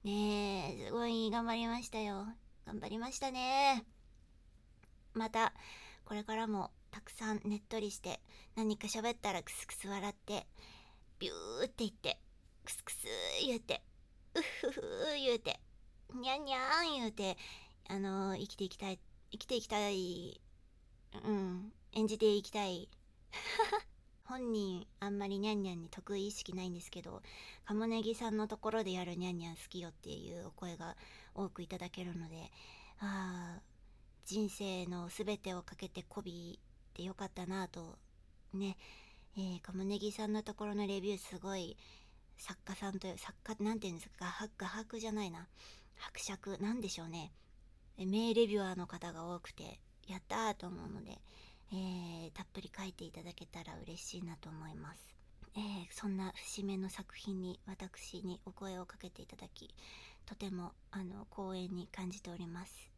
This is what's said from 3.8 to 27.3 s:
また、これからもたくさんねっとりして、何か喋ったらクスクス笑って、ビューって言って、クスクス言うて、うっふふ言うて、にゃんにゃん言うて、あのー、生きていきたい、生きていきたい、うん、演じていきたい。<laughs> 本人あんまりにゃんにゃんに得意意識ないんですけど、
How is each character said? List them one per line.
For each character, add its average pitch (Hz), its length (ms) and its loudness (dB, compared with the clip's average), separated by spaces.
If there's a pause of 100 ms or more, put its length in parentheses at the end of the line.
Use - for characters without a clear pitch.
ま 220 160 2
た、 - 240 6 (520)
こ 208 100 -4
れ 208 80 0
か 220 120 0
ら 226 120 2
も 208 240 2 (260)
た - 40 -10
く - 100 -14
さ 214 200 0
ん 208 140 2
ね 208 120 2
っ 208 120 -4
と 226 100 2
り 208 120 0
し - 80 -6
て、 - 200 -2 (360)
何 220 200 4
か 214 120 -4
喋 226 260 2
っ - 80 -2
た 208 100 4
ら 175 120 2
ク - 80 -6
ス - 160 -2
ク - 80 -4
ス - 120 -2
笑 202 220 2
っ - 60 -4
て、 - 320 -2 (720)
ビ - 80 0
ュ 82 40 0 (300)
ー 247 40 6
っ - 20 -4
て - 60 -6 (100)
言 208 60 4
っ - 20 -2
て、 - 260 0 (480)
ク - 60 -2
ス - 120 0
ク - 80 -2
ス - 60 2 (480)
言 240 120 4
う - 20 0
て、 - 240 -2 (500)
う 339 60 6
っ - 20 6
ふ - 300 0
ふ - 100 -2 (420)
言 247 120 10
う 226 40 2
て、 - 200 2 (560)
に 247 120 0
ゃ 262 100 4
ん 285 80 -2
に 269 100 2
ゃ - 20 2 (240)
ん 311 140 4
言 233 140 2
う - 20 0
て、 190 260 2 (500)
あ 196 120 2
の 196 340 2
ー、 - 60 0
生 202 80 -2
き - 80 -10
て 202 80 -2
い 185 60 0
き - 80 -8
た 196 120 -2
い、 185 100 -2 (300)
生 226 80 -8
き - 80 -8
て 254 120 2
い 220 40 4
き - 60 -8
た 208 240 4
い、 180 500 0 (840)
う 214 80 4
ん、 190 400 2 (220)
演 220 140 6
じ 214 100 2
て 220 160 10
い 202 80 6
き - 80 -8
た 208 160 2
い。 180 240 -2 (420)
<laughs> - 920 0
本 247 260 -2
人 190 360 2 (120)
あ 202 80 -2
ん 202 120 2
ま 196 80 0
り 196 100 2
に 208 120 4
ゃ 214 40 4
ん 208 80 4
に 190 80 2
ゃ 180 40 -2
ん 170 100 -4
に 170 60 -10
得 202 280 -2
意 196 120 2
意 - 20 -2
識 - 240 -4
な 185 80 0
い 180 60 0
ん 180 40 -2
で 170 80 -4
す - 80 -10
け 170 140 -8
ど、 - 180 -8 (420)